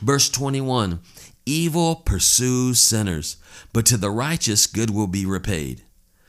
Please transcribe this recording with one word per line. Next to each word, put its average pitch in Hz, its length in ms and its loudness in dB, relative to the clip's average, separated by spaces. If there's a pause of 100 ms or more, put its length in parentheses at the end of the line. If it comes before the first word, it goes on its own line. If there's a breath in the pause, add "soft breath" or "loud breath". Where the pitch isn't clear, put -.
Verse 135 280 2
twenty-one, 127 720 -2 (460 loud breath)
"Evil 165 520 0
pursues 127 840 2
sinners, 95 560 0 (380 loud breath)
but 113 140 2
to 120 100 6
the 101 120 0
righteous 120 560 0
good 110 240 -2
will 104 180 0
be 95 180 -2
repaid." 85 580 -4 (460 soft breath)